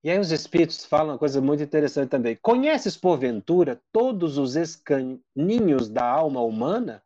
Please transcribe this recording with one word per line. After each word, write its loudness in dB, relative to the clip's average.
E -4
aí 2
os 0
espíritos 0
falam 0
uma -10
coisa 0
muito 0
interessante 0
também. -2
"Conheces, 0
porventura, 0
todos 0
os -2
escaninhos -2
da -2
alma 0
humana? -4